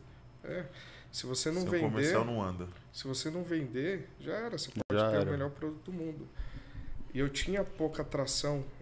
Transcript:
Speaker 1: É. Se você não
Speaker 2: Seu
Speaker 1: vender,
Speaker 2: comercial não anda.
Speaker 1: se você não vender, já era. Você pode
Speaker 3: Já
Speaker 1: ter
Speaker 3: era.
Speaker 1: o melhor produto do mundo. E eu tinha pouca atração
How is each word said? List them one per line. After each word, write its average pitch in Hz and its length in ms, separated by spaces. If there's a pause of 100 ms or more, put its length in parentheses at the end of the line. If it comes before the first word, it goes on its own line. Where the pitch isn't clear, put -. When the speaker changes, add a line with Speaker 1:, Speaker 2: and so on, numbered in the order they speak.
(420)
Speaker 1:
É. 175 220 (480)
Se - 140
você 127 240
não 170 120
Speaker 2:
Seu 185 80
Speaker 1:
vender, 170 140
Speaker 2:
comercial 139 400
não 117 180
anda. 90 240 (260)
Speaker 1:
se - 140
você 135 240
não 175 140
vender, 156 640 (100)
já 143 140
era. 226 240
Você - 140
pode 208 300
Speaker 3:
Já 110 100
Speaker 1:
ter 107 60
Speaker 3:
era. 104 120
Speaker 1:
o 147 40
melhor 143 180
produto 156 400
do - 20
mundo. 160 340 (880)
E 127 80
eu 139 80
tinha 185 340
pouca 160 400
atração 139 640 (180)